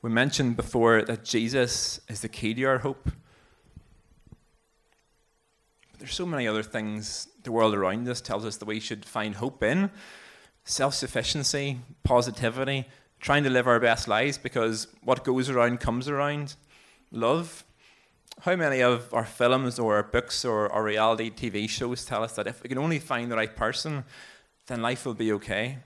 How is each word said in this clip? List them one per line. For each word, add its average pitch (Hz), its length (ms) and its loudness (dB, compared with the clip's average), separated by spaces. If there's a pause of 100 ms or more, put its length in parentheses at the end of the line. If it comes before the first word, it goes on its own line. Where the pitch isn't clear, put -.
We 120 80 -4
mentioned 123 480 2
before 113 460 6
that 113 200 -4
Jesus 120 840 0
is 107 140 -10
the 113 80 -8
key 113 260 -4
to 127 100 -2
our 131 140 2
hope. 135 260 -6 (2750)
But - 80 -20
there's 131 140 -10
so 180 120 -4
many 139 220 0
other 107 160 0
things 107 640 -6 (160)
the 123 80 -8
world 110 220 4
around 101 360 0
us 120 120 -6
tells 104 240 -4
us 104 120 -8
that 104 80 -12
we 107 140 -4
should 107 260 -10
find 107 300 -4
hope 120 280 -4
in. 185 280 2 (760)
Self-sufficiency, 135 1120 -2 (260)
positivity, 123 840 0 (340)
trying 147 240 2
to 135 80 2
live 127 160 4
our 117 120 6
best 117 280 4
lives 120 320 2
because 113 480 -2 (160)
what 123 200 2
goes 131 240 0
around 120 320 4
comes 127 300 -2
around. 143 460 -4 (560)
Love. 147 520 -2 (800)
How 180 160 0
many 139 240 2
of 123 320 2
our 113 120 0
films 123 540 2
or 110 160 2
our 104 80 4
books - 400 -2
or 107 260 0
our 110 140 0
reality 110 460 2
T 117 180 -8
V 104 200 -2
shows 123 360 -4
tell 110 180 -4
us 117 140 -6
that 101 120 -4
if 117 140 -10
we 123 60 -16
can 127 100 -4
only 156 220 0
find 120 320 -4
the 113 60 0
right 110 180 -2
person, 123 480 -2 (640)
then 120 140 -6
life 123 240 -4
will 123 80 -4
be 110 200 0
okay? 110 520 -4